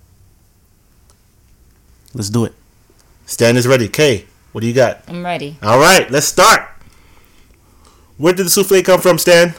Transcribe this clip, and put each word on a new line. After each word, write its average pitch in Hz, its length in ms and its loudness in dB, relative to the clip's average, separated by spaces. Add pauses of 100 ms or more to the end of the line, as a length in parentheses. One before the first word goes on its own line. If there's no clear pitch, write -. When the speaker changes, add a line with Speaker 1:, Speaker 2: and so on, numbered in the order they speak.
(2250)
Speaker 1:
Let's 104 160 -10
do 113 160 -2
it. - 80 -16 (720)
Speaker 2:
Stan 120 320 0
is 120 100 -2
ready. 123 200 0
Kay, 135 360 -2 (280)
what 113 100 -10
do 113 40 -6
you 117 60 -4
got? 120 340 -2
Speaker 3:
I'm 175 160 -14
ready. 160 400 -10
Speaker 2:
All 110 160 2
right, 175 320 2
let's 143 160 -2
start. 196 360 2 (1500)
Where 165 160 0
did 185 140 -4
the 170 40 -8
souffle 190 320 0
come 185 200 2
from, 175 160 2
Stan? 170 400 2